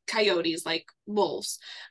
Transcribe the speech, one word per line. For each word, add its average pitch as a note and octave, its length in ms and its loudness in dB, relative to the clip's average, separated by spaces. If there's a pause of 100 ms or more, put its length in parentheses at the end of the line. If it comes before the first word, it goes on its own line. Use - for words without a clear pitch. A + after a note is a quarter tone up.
coyotes, E3+ 600 2
like E3 200 -2 (200)
wolves. G3+ 540 0 (320)